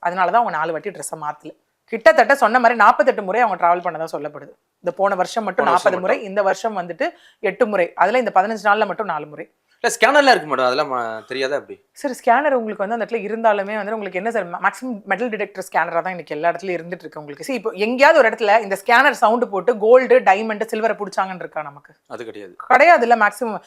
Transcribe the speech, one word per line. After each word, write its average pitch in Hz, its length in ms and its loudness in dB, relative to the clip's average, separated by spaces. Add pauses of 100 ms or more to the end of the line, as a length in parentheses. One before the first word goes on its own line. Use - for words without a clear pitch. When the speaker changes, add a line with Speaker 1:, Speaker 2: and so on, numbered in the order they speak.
Speaker 1:
அதனாலதான் 180 360 2
அவங்க 214 80 -2
நாலு 160 220 -4
வாட்டி 160 180 -8
ட்ரெஸ்ஸை 151 320 -12
மாத்தல. 151 300 -12 (380)
கிட்டத்தட்ட 311 440 2
சொன்ன 247 240 2
மாதிரி 233 200 2
நாற்பத்தெட்டு 220 440 4
முறை 196 180 -2
அவங்க 185 260 0
டிராவல் 175 140 2
பண்ணதா 165 320 -6
சொல்லப்படுது. 147 400 -10 (280)
இந்த 175 160 -6
போன 196 180 0
வருஷம் 185 300 -2
மட்டும் 185 200 -2
Speaker 2:
போன 175 120 4
வருஷம் 190 160 2
Speaker 1:
நாற்பது 185 80 -2
முறை, 202 160 0
Speaker 2:
மட்டும். 240 120 -10
Speaker 1:
இந்த 202 140 -2
வருஷம் 196 360 -2
வந்துட்டு 175 300 -6 (300)
எட்டு 196 280 0
முறை. 190 280 -2
அதுல 208 240 2
இந்த 226 160 -2
பதினஞ்சு 208 320 0
நாள்ல 208 200 2
மட்டும் 196 200 -6
நாலு 151 200 -6
முறை. 151 240 -18 (320)
Speaker 2:
இல்ல, - 140 -2
ஸ்கேனர்லாம் 269 380 6
இருக்கு 151 220 0
மேடம், 131 80 2
அதெல்லாம் 135 280 0
மா-, 113 340 -6
தெரியாதா 131 300 -4
அப்படி? 107 240 -12 (120)
Speaker 1:
சார், 277 200 -8 (120)
ஸ்கேனர் 269 280 4
உங்களுக்கு 214 340 -4
வந்து 220 80 -6
அந்த 226 100 -4
இடத்துல 226 140 -6
இருந்தாலுமே 208 580 -2
வந்து 208 160 -6
உங்களுக்கு 208 200 -8
என்ன 190 180 -4
சார், 196 200 -6
ma-, 180 120 -8
மேக்ஸிமம் 208 420 -4
மெட்டல் 196 240 -4
டிடெக்டர் 202 420 -8
ஸ்கேனரா 165 320 -2
தான் 160 40 -10
இன்னைக்கு 175 280 -8
எல்லா 156 160 0
இடத்துலயும் 170 300 -6
இருந்துட்டு 175 180 -12
இருக்கு 156 220 -16
உங்களுக்கு. 147 320 -12
See, 254 40 -4
இப்போ 214 140 -6
எங்கேயாவது 254 480 2
ஒரு 240 100 6
இடத்துல 220 320 2
இந்த 196 240 -6
ஸ்கேனர் 247 260 4
சவுண்ட் 226 400 0
போட்டு 202 280 -2
கோல்டு, 240 420 6
டைமண்ட், 208 520 0
சில்வரை 214 300 -2
புடிச்சாங்கன்னு 190 320 -6
இருக்கா 165 280 -10
நமக்கு? 147 320 -18 (120)
Speaker 2:
அது 117 180 -14
கிடையாது. 104 320 -16 (120)
Speaker 1:
கிடையாதுல்ல, 277 500 6
மேக்ஸிமம் 208 480 -2